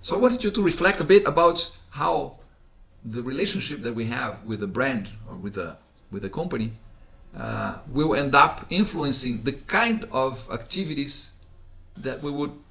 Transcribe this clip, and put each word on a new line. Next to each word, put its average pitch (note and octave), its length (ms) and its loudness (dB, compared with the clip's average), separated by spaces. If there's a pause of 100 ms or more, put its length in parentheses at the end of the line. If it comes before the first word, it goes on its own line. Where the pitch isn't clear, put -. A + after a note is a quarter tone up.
So - 120 -4
I - 40 2
wanted B3 260 4
you G3+ 60 2
to G#3 120 0
reflect F3+ 380 4
a E3 40 2
bit G3 220 8
about E3+ 500 4 (140)
how D#3+ 460 -2 (680)
the A#2+ 180 -8
relationship D3 600 -4
that A#2 120 -4
we A2+ 100 -4
have A#2+ 400 -6
with A2 180 -6
a G2+ 40 -4
brand A2+ 460 -2 (160)
or A2 80 -14
with G2 200 -10
a, E2+ 220 -8 (320)
with G2+ 140 -8
a F#2+ 40 -4
company, A#2 440 -4 (640)
uh, A2 420 -6 (120)
will C#3+ 240 2
end C#3 200 2
up D3 360 6
influencing C#3 760 2
the C3+ 80 0
kind A3 600 0
of C3 400 -2
activities C#3+ 800 -6 (640)
that C3 260 -8
we D3 80 -4
would C#3+ 220 -4 (180)